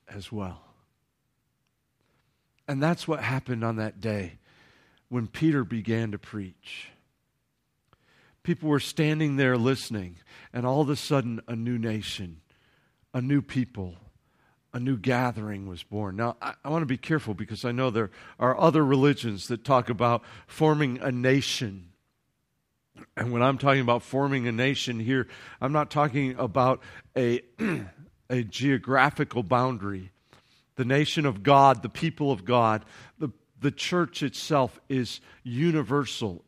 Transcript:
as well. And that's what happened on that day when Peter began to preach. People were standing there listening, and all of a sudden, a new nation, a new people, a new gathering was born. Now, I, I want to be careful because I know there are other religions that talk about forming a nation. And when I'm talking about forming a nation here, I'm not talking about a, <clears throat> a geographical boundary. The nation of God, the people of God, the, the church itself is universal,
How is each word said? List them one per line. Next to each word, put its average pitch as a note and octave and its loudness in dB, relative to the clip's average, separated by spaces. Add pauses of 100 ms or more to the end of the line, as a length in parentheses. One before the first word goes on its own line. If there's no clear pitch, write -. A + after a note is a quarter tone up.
as G2+ -14
well. F#2+ -8 (2000)
And C#3 -2
that's E3 0
what D3 -2
happened A#2+ -4
on A2+ -2
that A2 -6
day G2 -6 (720)
when A#2+ -4
Peter D3 0
began A2+ -2
to G2+ -8
preach. - -14 (1600)
People D#3 -2
were D3 4
standing D3+ 0
there C3 4
listening, A2+ -2 (380)
and B2 -4
all C3 2
of C#3+ 2
a C#3+ 0
sudden, A#2+ -2
a A#2+ -6
new A#2+ -4
nation, G#2 -6 (760)
a C3+ -2
new C#3 0
people, G#2+ -4 (800)
a A#2+ -6
new C3 -2
gathering A2 -2
was F2+ -12
born. G#2 -6
Now, A#2 -4
I, B2 -8 (100)
I C#3 -8
want E3 -2
to - -4
be B2+ -2
careful A#2+ -2
because G#2+ -8
I A#2+ -2
know C3 0
there G#2+ 0 (300)
are B2 2
other D#3+ 6
religions C3 4
that A#2 -6
talk B2+ 4
about A#2+ 2 (240)
forming D3+ 2
a C3+ -4
nation. B2 0 (1300)
And A#2+ -4
when A#2+ 2
I'm C3+ 4
talking C3+ 2
about A#2+ 2
forming C3+ -2
a A#2+ -2
nation B2+ -2
here, A#2+ 0 (320)
I'm C#3 -2
not D3+ 0
talking C#3 0
about B2+ 2 (360)
a, A#2+ 2 (180)
<clears throat> D3 -8
a B2 0
geographical C3+ 0
boundary. A2 -2 (640)
The C3 -2
nation C#3 0
of G#2 -2
God, C3+ 8
the B2 -4
people D3+ -2
of G2 -4
God, A2+ 2 (340)
the, D3 -4 (320)
the C#3+ 0
church - -2
itself C3+ 0 (100)
is C3 -4 (220)
universal, B2+ -2